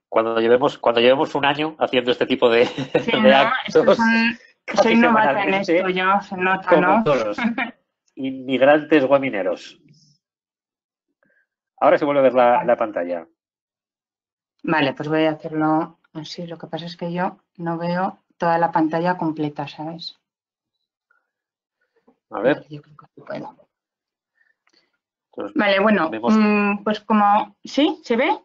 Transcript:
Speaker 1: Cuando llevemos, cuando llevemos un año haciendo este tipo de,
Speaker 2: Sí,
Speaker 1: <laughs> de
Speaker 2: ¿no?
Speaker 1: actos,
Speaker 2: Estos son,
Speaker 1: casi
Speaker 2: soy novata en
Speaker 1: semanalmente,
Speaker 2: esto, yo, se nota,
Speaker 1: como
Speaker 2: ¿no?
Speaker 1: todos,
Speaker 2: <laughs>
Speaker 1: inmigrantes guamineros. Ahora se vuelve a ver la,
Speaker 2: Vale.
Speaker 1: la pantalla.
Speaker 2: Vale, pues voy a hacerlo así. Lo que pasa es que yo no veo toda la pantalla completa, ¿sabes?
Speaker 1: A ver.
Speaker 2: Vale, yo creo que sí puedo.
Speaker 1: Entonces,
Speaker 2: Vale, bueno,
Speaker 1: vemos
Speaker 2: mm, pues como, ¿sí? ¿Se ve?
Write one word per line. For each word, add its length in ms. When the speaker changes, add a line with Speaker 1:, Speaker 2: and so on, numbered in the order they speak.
Speaker 1:
Cuando 320
llevemos, 360
cuando 240
llevemos 340
un 120
año 320
haciendo 320
este 160
tipo 240
de, 160
Speaker 2:
Sí, 260
Speaker 1:
<laughs> 300
de 80
Speaker 2:
¿no? 40
Speaker 1:
actos, 420
Speaker 2:
Estos 200
son, 420
Speaker 1:
casi 160
Speaker 2:
soy 140
novata 340
en 60
Speaker 1:
semanalmente, 420
Speaker 2:
esto, 100
yo, 320
se 160
nota, 320
Speaker 1:
como 140
Speaker 2:
¿no? 220
Speaker 1:
todos, 340
Speaker 2:
<laughs> 800
Speaker 1:
inmigrantes 880
guamineros. 720
Ahora 160
se 80
vuelve 160
a 40
ver 100
la, 220
Speaker 2:
Vale. 100
Speaker 1:
la 100
pantalla. 500
Speaker 2:
Vale, 280
pues 160
voy 160
a 60
hacerlo 680
así. 340
Lo 120
que 80
pasa 180
es 140
que 120
yo 280
no 220
veo 400
toda 220
la 120
pantalla 460
completa, 500
¿sabes? 540
Speaker 1:
A 120
ver. 160
Speaker 2:
Vale, 120
yo 140
creo 160
que 160
sí 120
puedo. 300
Speaker 1:
Entonces, 260
Speaker 2:
Vale, 240
bueno, 300
Speaker 1:
vemos 260
Speaker 2:
mm, 480
pues 160
como, 640
¿sí? 400
¿Se 120
ve? 120